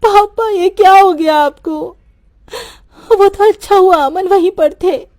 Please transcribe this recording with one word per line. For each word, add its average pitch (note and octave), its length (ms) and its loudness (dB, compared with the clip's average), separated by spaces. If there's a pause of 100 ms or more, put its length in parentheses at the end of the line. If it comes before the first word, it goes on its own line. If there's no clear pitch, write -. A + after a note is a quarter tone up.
पापा, G#4 440 0
ये F#4+ 200 -2
क्या F#4+ 220 2
हो G4 220 4
गया D#4 220 -2
आपको? D4+ 600 -6 (1160)
वो G4+ 160 4
तो G4+ 200 0
अच्छा - 280 -2
हुआ F#4+ 200 2
अमन D#4+ 320 -4
वहीं F#4 240 0
पर - 220 -2 (100)
थे E4+ 240 -6 (120)